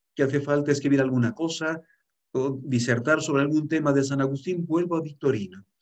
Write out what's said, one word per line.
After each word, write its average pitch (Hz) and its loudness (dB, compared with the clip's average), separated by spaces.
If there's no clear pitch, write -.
que 147 0
hace 135 0
falta 143 0
escribir 139 2
alguna 127 2
cosa, 160 -4
o 131 -2
disertar 127 0
sobre 139 2
algún 147 0
tema 151 2
de 139 4
San 135 -2
Agustín, 151 -2
vuelvo 170 0
a 160 -2
Victorino, 123 -4